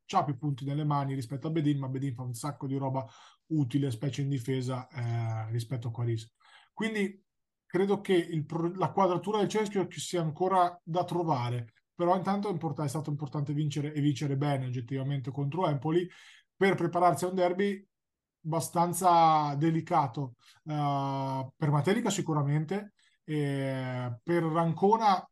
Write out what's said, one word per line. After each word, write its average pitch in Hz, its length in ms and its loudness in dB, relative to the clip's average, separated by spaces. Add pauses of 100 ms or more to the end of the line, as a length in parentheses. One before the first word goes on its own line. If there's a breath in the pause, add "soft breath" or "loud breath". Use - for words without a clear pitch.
c'ha 185 180 2
più 139 140 -2
punti 135 280 -4
nelle 143 200 -2
mani 139 280 0
rispetto 135 340 -6
a 160 40 -2
Bedin, 147 260 2
ma 135 100 -4
Bedin 131 280 -4
fa 127 80 -10
un 123 100 -6
sacco 143 320 -8
di 135 120 -4
roba 131 280 -2 (420 loud breath)
utile, 143 440 0
specie 139 320 -4
in 135 60 -2
difesa, 131 580 -4
eh, 113 640 -4
rispetto 117 380 -4
a - 20 -4
Quarisa. 117 360 -4 (460 soft breath)
Quindi 214 480 -2 (460)
credo 196 340 2
che 190 140 2
il 170 300 0
pro-, 165 280 -2
la 180 180 -2
quadratura 190 460 2
del 196 120 2
cerchio 202 380 0
ci - 120 -12
sia 175 220 -4
ancora 175 600 2
da 175 220 -2
trovare, 123 720 -2 (200)
però 175 220 2
intanto 196 320 0
è 202 40 0
import-, 160 300 -4
è 147 60 0
stato 151 240 -4
importante 147 420 -4
vincere 151 400 -2
e 151 80 -2
vincere 143 340 0
bene 139 300 0
oggettivamente 131 640 -4
contro 147 380 -2
Empoli 156 420 0 (460 loud breath)
per 190 200 4
prepararsi 175 500 2
a - 20 0
un 185 80 -4
derby 190 500 2 (600)
abbastanza 165 1080 4
delicato, 151 800 0 (300 soft breath)
eh, 139 920 -2
per 147 160 0
Matelica 190 380 2
sicuramente, 156 840 0 (300)
e 135 960 -4
per 170 220 0
Ancona 180 880 2